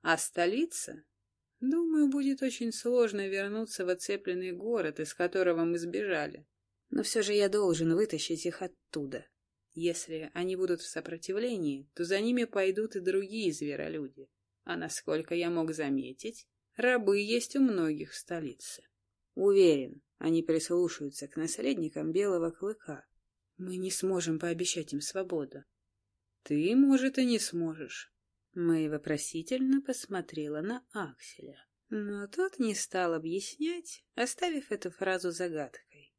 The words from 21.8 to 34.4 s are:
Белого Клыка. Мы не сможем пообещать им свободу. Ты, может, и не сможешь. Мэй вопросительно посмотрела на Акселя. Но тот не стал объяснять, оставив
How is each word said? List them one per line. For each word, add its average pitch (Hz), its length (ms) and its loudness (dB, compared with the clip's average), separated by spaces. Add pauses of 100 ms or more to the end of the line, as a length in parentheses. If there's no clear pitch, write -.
Белого 175 400 2
Клыка. 185 540 -8 (520)
Мы 185 200 -8
не 185 140 -4
сможем 175 480 0
пообещать 170 520 -2
им 143 80 -2
свободу. 151 640 -6 (800)
Ты, 160 320 2
может, 269 420 6
и 262 80 4
не 233 140 4
сможешь. 160 720 -4 (400)
Мэй 165 360 2
вопросительно 165 920 0
посмотрела 160 800 -6
на 226 320 -4
Акселя. - 720 -12 (220)
Но 202 400 -6
тот 359 320 -2
не 220 160 0
стал 180 380 0
объяснять, 196 880 -6 (120)
оставив 277 560 -2